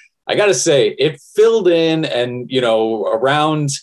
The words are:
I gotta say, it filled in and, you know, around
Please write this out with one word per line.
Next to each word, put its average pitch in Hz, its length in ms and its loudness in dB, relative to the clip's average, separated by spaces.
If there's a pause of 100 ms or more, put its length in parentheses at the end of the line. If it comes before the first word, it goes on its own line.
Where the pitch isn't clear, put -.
(260)
I - 80 -2
gotta 202 200 2
say, 135 340 2 (100)
it 143 220 -2 (160)
filled 214 320 4
in 165 360 0
and, 123 460 -6
you 127 100 -2
know, 110 440 0
around 143 640 0 (140)